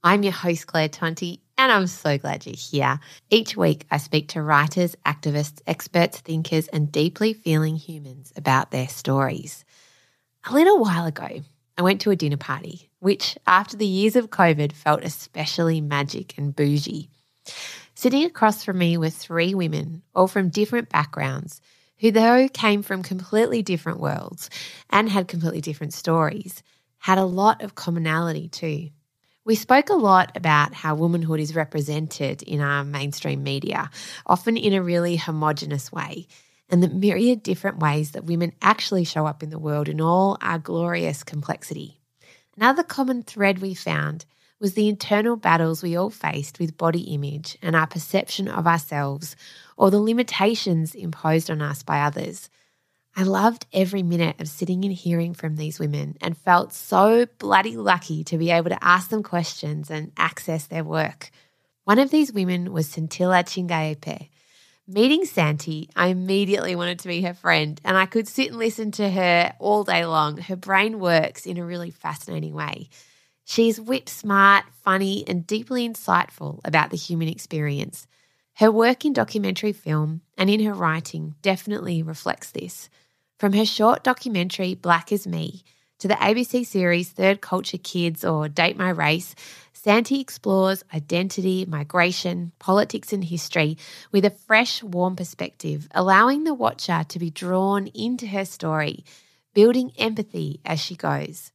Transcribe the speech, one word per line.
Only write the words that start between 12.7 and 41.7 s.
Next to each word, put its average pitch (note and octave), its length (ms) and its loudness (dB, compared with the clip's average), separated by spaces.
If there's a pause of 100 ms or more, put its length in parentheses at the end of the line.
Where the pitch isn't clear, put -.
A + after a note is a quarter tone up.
which, G3 360 0 (100)
after F#3+ 300 4
the G#3 100 0
years G3+ 300 4
of A3+ 140 2
covid, D3+ 420 4
felt - 320 0
especially D#3+ 760 -2
magic C#3+ 560 -4
and C#3+ 180 -4
bougie. D3 520 0 (840)
Sitting C4+ 300 2
across G#3+ 400 0
from F#3 140 -4
me E3+ 180 2
were D#3+ 140 0
three E3+ 420 -2
women, D#3+ 480 -4 (140)
all F#3 140 4
from F#3+ 200 0
different G#3 400 -2
backgrounds, D3 720 -4 (380)
who, A3 120 4
though A#3 380 6
came G#3 320 0
from G3 220 -6
completely G#3 580 0
different F3 400 -4
worlds - 480 -6 (400)
and G#3+ 220 4
had F#3+ 180 0
completely D#3+ 320 -2
different D#3 320 -8
stories, E3 680 -2 (340)
had F#3+ 220 2
a F#3+ 80 2
lot G3+ 360 2
of G#3 120 -12
commonality E3 720 -2
too. D#3+ 400 -8 (540)
We A3 120 4
spoke B3+ 340 4
a G#4 60 2
lot G3 420 4
about D3+ 380 4
how D#3 200 -4
womanhood D#3+ 460 0
is D#3 160 -4
represented D3+ 840 -4
in D3 180 -4
our C#3+ 240 -2
mainstream C#3+ 580 -6
media, C#3 480 -4 (360)
often A3+ 320 0
in G#3 160 2
a F#3+ 80 2
really F3 340 0
homogenous D3+ 760 -2
way, D3+ 380 -10 (400)
and F3 140 4
the F3+ 80 2
myriad G#3 520 2
different G3 360 -4
ways D3+ 340 0
that - 140 -10
women E3+ 340 -2
actually G3 440 2
show D#3 200 -2
up D3+ 180 -6
in D3+ 60 -10
the D#3 100 -12
world D3+ 300 -2
in D3+ 100 -4
all F3+ 440 4
our E3 160 -2
glorious E3+ 640 -2
complexity. D3+ 760 -10 (560)